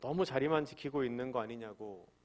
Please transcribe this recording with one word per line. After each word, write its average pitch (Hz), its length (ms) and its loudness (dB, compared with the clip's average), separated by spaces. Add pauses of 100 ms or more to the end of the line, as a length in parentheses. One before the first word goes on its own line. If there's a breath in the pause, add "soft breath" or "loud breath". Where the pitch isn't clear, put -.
너무 170 240 2
자리만 147 400 4
지키고 143 400 -2
있는 123 280 0
거 123 80 2
아니냐고 107 680 -8 (160)